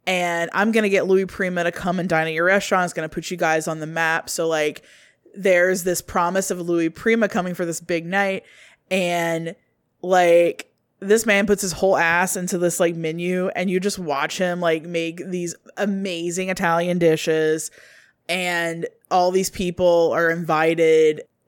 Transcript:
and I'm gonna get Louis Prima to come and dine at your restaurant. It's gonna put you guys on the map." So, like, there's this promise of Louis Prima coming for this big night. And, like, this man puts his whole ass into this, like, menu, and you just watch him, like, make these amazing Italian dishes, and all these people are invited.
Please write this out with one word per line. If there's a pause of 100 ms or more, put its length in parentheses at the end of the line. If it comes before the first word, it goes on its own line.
and
I'm
gonna
get
Louis
Prima
to
come
and
dine
at
your
restaurant.
It's
gonna
put
you
guys
on
the
map."
So,
like, (500)
there's
this
promise
of
Louis
Prima
coming
for
this
big
night. (460)
And, (460)
like, (300)
this
man
puts
his
whole
ass
into
this,
like,
menu,
and
you
just
watch
him,
like,
make
these (220)
amazing
Italian
dishes, (600)
and (240)
all
these
people
are
invited. (240)